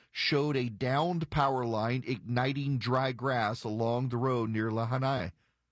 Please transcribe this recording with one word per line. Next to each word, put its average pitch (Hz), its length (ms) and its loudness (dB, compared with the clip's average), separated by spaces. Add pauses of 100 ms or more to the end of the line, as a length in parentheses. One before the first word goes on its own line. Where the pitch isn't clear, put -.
(120)
showed 147 440 2
a 127 120 0
downed 143 640 0
power 135 360 2
line 117 400 0
igniting 131 720 -2
dry 127 320 2
grass 120 540 -2
along 117 460 0
the 120 60 -2
road 120 340 0
near 110 200 0
Lahaina. 117 640 -2 (400)